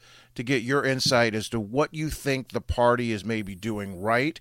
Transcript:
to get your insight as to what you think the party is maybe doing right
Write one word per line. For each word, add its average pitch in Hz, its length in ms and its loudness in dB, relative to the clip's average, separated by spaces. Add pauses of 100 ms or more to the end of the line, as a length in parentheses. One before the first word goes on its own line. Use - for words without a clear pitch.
(340)
to - 80 -8
get 120 200 0
your 131 220 2
insight 127 500 4
as 107 160 -4
to 117 100 0
what 127 340 -2
you 156 160 -4
think 135 400 -4
the 117 100 -4
party 120 500 2
is 101 140 -2
maybe 107 300 -4
doing 98 480 -6
right 117 380 0